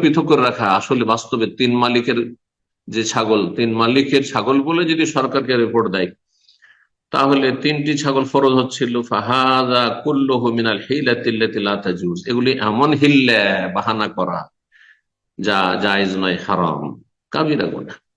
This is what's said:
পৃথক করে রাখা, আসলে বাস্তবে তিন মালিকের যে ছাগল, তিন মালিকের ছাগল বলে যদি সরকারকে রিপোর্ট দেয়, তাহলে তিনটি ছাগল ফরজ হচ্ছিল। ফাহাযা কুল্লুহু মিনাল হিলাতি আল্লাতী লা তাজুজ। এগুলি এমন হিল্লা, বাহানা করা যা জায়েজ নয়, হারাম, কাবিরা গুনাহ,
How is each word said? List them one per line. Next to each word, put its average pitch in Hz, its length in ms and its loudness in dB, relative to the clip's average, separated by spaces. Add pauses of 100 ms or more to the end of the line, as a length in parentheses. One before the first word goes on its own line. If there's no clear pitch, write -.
পৃথক 156 280 4
করে 143 120 4
রাখা, 117 260 0 (120)
আসলে 120 260 0
বাস্তবে 113 400 -2 (140)
তিন 123 180 2
মালিকের 120 420 0 (680)
যে 107 160 -4
ছাগল, 110 380 0 (140)
তিন 120 140 0 (120)
মালিকের 135 500 2
ছাগল 123 300 0
বলে 165 200 0 (100)
যদি 160 140 0
সরকারকে 131 520 -2
রিপোর্ট 113 380 2
দেয়, 92 140 -2 (1000)
তাহলে 135 360 2 (160)
তিনটি 151 340 -2
ছাগল 139 340 0
ফরজ 135 220 4
হচ্ছিল। 123 480 0
ফাহাযা 123 840 0 (200)
কুল্লুহু 135 500 0
মিনাল 113 360 0
হিলাতি 127 400 -2
আল্লাতী 110 300 -2
লা 101 160 0
তাজুজ। 90 440 -4 (100)
এগুলি 123 220 0 (180)
এমন 123 240 2
হিল্লা, 135 500 4 (320)
বাহানা 107 320 -2
করা 87 320 -4 (1000)
যা 98 200 0 (240)
জায়েজ 98 340 0
নয়, 92 280 -2
হারাম, 85 360 -2 (500)
কাবিরা 147 420 -2
গুনাহ, - 240 -12 (200)